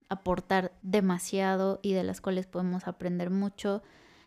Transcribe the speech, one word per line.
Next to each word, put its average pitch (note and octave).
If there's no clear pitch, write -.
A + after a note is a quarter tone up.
aportar F#3
demasiado F#3+
y G3+
de F#3
las F#3
cuales F#3
podemos F3+
aprender F3
mucho. G3